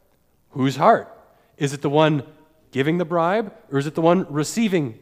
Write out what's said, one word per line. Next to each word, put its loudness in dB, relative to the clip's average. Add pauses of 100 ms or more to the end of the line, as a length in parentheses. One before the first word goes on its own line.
(520)
Whose -2
heart? 2 (460)
Is -4
it -12
the -2
one 2 (480)
giving -2
the -2
bribe, -2 (200)
or -2
is -4
it -10
the -2
one 2
receiving -2